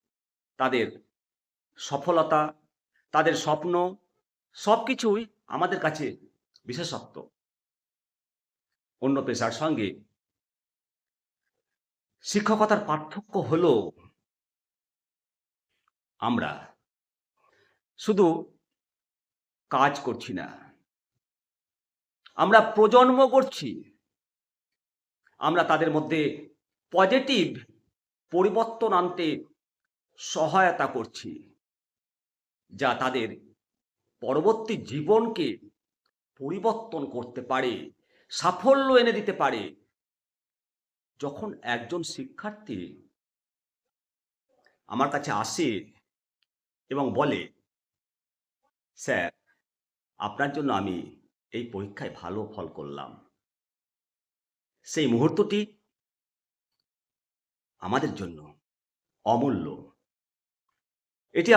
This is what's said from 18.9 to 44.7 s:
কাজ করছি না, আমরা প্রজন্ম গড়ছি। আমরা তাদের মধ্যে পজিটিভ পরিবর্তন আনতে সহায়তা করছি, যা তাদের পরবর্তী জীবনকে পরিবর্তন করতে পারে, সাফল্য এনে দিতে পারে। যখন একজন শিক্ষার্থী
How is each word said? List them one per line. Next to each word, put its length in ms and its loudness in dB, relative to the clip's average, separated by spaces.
কাজ 300 2
করছি 320 -8
না, 400 -12
আমরা 260 8
প্রজন্ম 680 8
গড়ছি। 720 -2
আমরা 260 2
তাদের 260 2
মধ্যে 580 -2
পজিটিভ 680 2
পরিবর্তন 600 0
আনতে 520 0
সহায়তা 640 2
করছি, 680 -10
যা 200 0
তাদের 600 -4
পরবর্তী 560 0
জীবনকে 840 0
পরিবর্তন 720 -4
করতে 320 -10
পারে, 480 -4
সাফল্য 600 2
এনে 200 6
দিতে 200 -2
পারে। 440 -2
যখন 440 -10
একজন 400 -6
শিক্ষার্থী 1080 -12